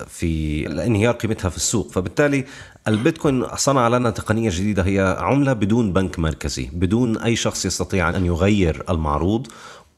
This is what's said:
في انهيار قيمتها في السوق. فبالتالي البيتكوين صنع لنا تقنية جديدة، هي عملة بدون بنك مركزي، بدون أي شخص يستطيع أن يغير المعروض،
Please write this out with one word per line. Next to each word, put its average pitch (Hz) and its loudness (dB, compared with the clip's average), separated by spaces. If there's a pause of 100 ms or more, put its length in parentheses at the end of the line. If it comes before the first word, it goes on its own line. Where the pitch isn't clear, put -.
في 78 -2 (200)
انهيار 117 2
قيمتها 110 -4
في - -4
السوق. - -2
فبالتالي 135 0 (440)
البيتكوين 127 2 (120)
صنع 131 2
لنا 123 2
تقنية 107 0
جديدة، 95 0
هي 95 2
عملة 135 2
بدون 107 2
بنك 90 0
مركزي، 73 -2
بدون 107 0
أي 117 0
شخص - -4
يستطيع 90 0
أن 90 0
يغير 87 2
المعروض، 82 0 (520)